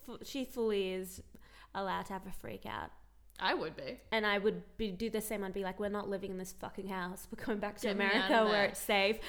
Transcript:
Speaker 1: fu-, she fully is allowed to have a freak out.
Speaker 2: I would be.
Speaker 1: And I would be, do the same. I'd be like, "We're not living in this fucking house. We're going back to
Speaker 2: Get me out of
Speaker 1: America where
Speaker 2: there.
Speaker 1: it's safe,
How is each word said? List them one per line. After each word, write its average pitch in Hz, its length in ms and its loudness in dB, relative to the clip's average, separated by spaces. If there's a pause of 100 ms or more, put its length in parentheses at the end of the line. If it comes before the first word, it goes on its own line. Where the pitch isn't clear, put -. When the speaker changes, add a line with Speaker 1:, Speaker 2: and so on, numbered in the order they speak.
Speaker 1:
fu-, 240 180 -10
she 262 220 -4
fully 208 480 0
is 185 300 -6 (500)
allowed 185 320 -2
to 196 80 -6
have 190 140 -6
a 185 40 -10
freak - 360 -8
out. 101 240 -6 (500)
Speaker 2:
I - 120 4
would 170 240 -4
be. 147 240 -10 (100)
Speaker 1:
And 220 160 4
I 202 100 6
would 190 260 2 (120)
be, 214 160 0
do 220 180 -2
the 214 120 0
same. 208 240 -2
I'd 190 80 -4
be 196 100 -2
like, 190 160 -2
"We're 208 80 0
not 202 220 -2
living 196 220 -2
in 185 60 -6
this 185 140 -6
fucking - 380 -8
house. 185 420 -4
We're - 140 -10
going 214 140 0
back 208 180 -4
to 233 100 -2
Speaker 2:
Get 202 100 2
me 202 60 2
out 196 80 4
of 214 60 6
Speaker 1:
America 233 260 6
where 214 80 6
Speaker 2:
there. 208 140 6
Speaker 1:
it's - 160 -2
safe, 202 360 4 (120)